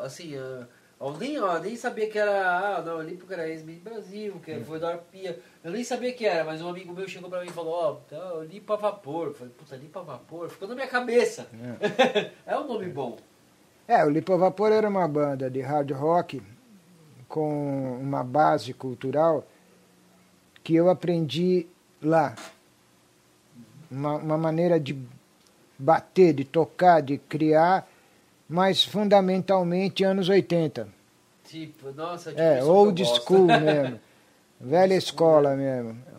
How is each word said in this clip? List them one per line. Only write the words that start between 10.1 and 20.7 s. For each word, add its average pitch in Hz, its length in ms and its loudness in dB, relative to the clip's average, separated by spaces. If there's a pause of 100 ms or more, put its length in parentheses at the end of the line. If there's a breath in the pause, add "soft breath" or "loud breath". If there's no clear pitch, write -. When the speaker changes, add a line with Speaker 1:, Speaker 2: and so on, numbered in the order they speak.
Speaker 1:
Ficou 196 180 -16
na 240 80 -12
minha 262 120 -8
cabeça. 240 600 0 (340)
Speaker 2:
É. 208 500 0 (140)
Speaker 1:
<laughs> - 80 -
É - 60 -2
um 294 80 -8
nome 202 180 -6
bom. 135 320 -8 (720)
Speaker 2:
É, 214 180 4
o 151 40 2
Lipo 156 240 0
a 175 40 4
Vapor 185 340 2
era 214 180 2
uma 185 180 0
banda 143 420 -2
de 131 120 -6
hard 143 300 -2
rock 151 500 -2 (840)
com 143 760 -4
uma 139 220 -4
base 135 500 0
cultural 135 720 -2 (1160 soft breath)
que 160 120 0